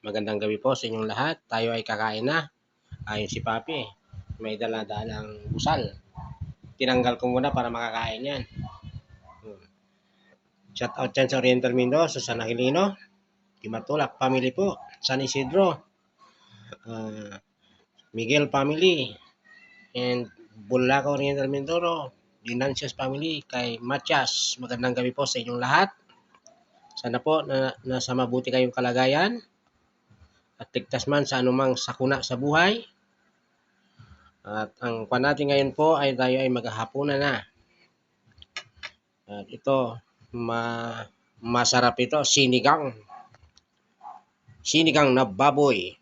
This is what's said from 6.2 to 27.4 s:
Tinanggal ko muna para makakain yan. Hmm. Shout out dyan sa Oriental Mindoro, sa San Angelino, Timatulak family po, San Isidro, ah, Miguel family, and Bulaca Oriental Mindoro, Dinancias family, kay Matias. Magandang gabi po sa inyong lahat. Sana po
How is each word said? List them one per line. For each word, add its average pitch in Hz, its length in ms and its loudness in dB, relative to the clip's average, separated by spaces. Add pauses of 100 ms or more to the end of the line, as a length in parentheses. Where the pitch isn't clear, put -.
Tinanggal 123 400 2
ko 123 80 -2
muna 127 240 0
para 123 160 0
makakain 113 560 -6
yan. 143 180 -6 (1000)
Hmm. 95 200 -20 (1080)
Shout - 240 -6
out 127 160 -4
dyan 131 160 4
sa 131 160 0
Oriental 123 320 4
Mindoro, 135 320 4
sa 135 160 -6
San 117 160 -4
Angelino, 131 560 2 (640)
Timatulak 113 560 -4
family 131 400 2
po, 190 240 -2 (240)
San 131 160 0
Isidro, 139 480 2 (1200)
ah, 107 480 -10 (800)
Miguel 139 320 2
family, 147 640 2 (800)
and 123 400 -2 (320)
Bulaca 131 480 2
Oriental 139 400 -2
Mindoro, 160 640 -2 (320)
Dinancias 131 480 -4
family, 143 480 -6
kay 120 380 -6
Matias. 139 760 -2
Magandang 123 400 -4
gabi 127 160 -2
po 139 160 -2
sa - 80 -4
inyong 120 240 -6
lahat. 151 320 4 (1040)
Sana 120 240 -4
po 156 240 2